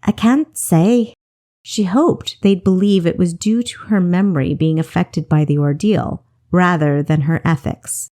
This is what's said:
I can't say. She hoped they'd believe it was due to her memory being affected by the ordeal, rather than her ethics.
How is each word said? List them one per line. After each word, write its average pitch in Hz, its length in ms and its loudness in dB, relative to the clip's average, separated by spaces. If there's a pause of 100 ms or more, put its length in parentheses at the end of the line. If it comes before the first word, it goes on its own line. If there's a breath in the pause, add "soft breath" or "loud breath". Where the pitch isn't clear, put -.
I - 80 -2
can't 262 460 0
say. 214 560 2 (500)
She - 200 -6
hoped 226 580 -2
they'd 190 220 2
believe 190 420 2
it 170 120 0
was 175 160 0
due 214 280 -2
to - 260 -8
her 214 120 0
memory 180 540 0
being 160 260 0
affected 160 480 -4
by 151 160 2
the 143 140 0
ordeal, 147 680 -2 (280)
rather 156 520 0
than 151 180 0
her 160 220 -2
ethics. - 640 -6 (120)